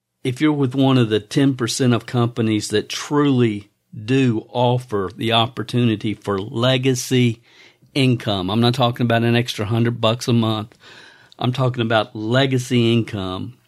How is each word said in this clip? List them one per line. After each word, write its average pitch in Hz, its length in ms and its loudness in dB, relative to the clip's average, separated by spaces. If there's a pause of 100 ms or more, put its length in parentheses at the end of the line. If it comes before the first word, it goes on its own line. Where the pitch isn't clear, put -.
(240)
if 127 160 -4
you're 151 120 2
with 135 220 -2
one 135 240 4
of 113 120 2
the 107 100 2
ten 139 340 0
percent 123 400 0
of 113 120 -4
companies 113 600 -2
that 104 200 -2
truly 123 840 0 (240)
do 120 580 0
offer 123 640 0
the 110 160 -4
opportunity 117 800 0
for 101 260 -4
legacy 123 1000 0 (540)
income, 113 560 0
I'm 113 100 0
not 120 140 4
talking 120 320 0
about 117 160 2
an 120 140 2
extra 117 280 -2
hundred 117 360 0
bucks 113 260 0
a 131 60 2
month, 110 440 0 (600)
I'm 127 140 -2
talking 123 300 -2
about 110 340 0
legacy 123 760 2
income 101 640 -2 (120)